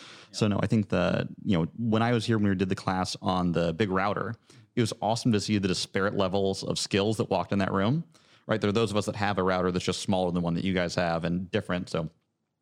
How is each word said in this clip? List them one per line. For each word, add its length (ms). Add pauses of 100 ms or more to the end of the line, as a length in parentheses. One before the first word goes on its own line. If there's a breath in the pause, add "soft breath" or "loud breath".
(300 loud breath)
So 180
no, 140
I 40
think 220
the, 400 (160)
you 140
know, 80 (100)
when 260
I 100
was 120
here, 140
when 100
we 60
did 140
the 60
class 460
on 320
the 220
big 160
router, 460 (400 soft breath)
it 40
was 220
awesome 300
to 80
see 180
the 100
disparate 480
levels 460
of 160
skills 400
that 100
walked 240
in 60
that 140
room, 320 (420 soft breath)
right? 140
There 100
are 20
those 200
of 40
us 100
that 100
have 200
a 60
router 300
that's 120
just 160
smaller 300
than 120
one 120
that 100
you 80
guys 220
have 300
and 260
different, 400
so 180 (540)